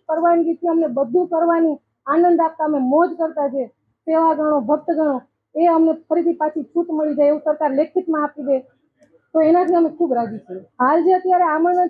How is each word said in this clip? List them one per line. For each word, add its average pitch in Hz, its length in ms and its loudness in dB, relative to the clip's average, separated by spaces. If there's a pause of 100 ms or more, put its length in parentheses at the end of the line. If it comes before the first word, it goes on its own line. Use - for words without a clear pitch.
પરવાનગીથી 339 600 0
અમને 330 200 0
બધું 254 400 -2
કરવાની 330 500 0 (280)
આનંદ 330 360 2
આપતા, 320 240 -2
અમે 302 140 -2
મોજ 294 380 2
કરતા, 311 300 -4
જે 254 180 -4 (340)
સેવાગણો, 311 600 0
ભક્તગણો, 294 640 -2 (340)
એ 320 100 0
અમને 330 280 2
ફરીથી 330 400 -2
પાછી 311 300 -4
છૂટ 349 260 -4
મળી 302 260 -2
જાય 285 120 2
એવું 294 120 0
સરકાર 302 320 -2
લેખિતમાં 311 520 -2
આપી 294 200 -8
દે, 269 160 0 (760)
તો 320 80 2
એનાથી 339 320 2
અમે 339 160 2
ખૂબ 294 240 -2
રાજી 226 240 -4
છીએ. 185 220 -14
હાલ 294 440 0
જે 359 80 4
અત્યારે 370 320 2
આમરણના 349 460 0